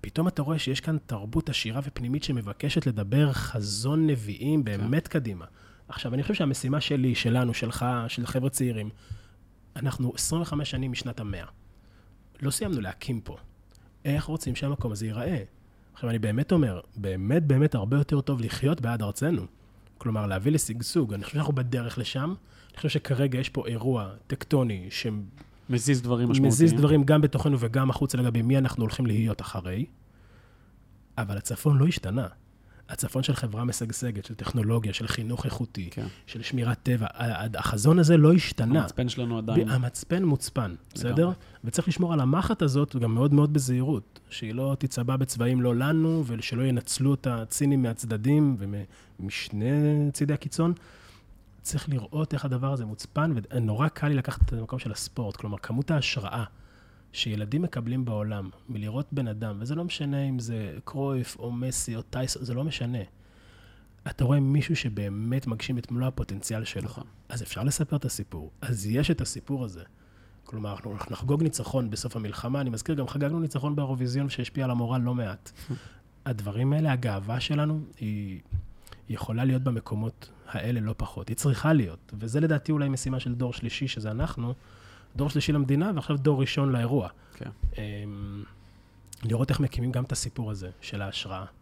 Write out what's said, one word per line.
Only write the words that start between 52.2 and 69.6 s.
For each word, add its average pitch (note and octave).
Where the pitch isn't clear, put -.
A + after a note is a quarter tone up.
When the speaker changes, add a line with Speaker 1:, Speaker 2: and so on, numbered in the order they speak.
Speaker 1:
איך C#3+
הדבר C3
הזה B2
מוצפן, D3
ונורא A#2
קל -
לי D3
לקחת C3+
את -
המקום A#2
של A2
הספורט, -
כלומר, G#2
כמות B2+
ההשראה A#2
שילדים G#2+
מקבלים B2+
בעולם G#2+
מלראות A2
בן C#3
אדם, G#2+
וזה B2
לא F3
משנה C#3+
אם C3
זה A2
קרויף C3+
או A#2
מסי B2
או A#2
טייסון, B2+
זה A#2+
לא B2+
משנה. B2+
אתה -
רואה C#3
מישהו C#3
שבאמת A2
מגשים A#2+
את A#2+
מלוא B2+
הפוטנציאל A2
שלו. -
Speaker 2:
נכון. -
Speaker 1:
אז A#2+
אפשר -
לספר D3
את C#3+
הסיפור. F2
אז G#2
יש B2+
את D3+
הסיפור B2+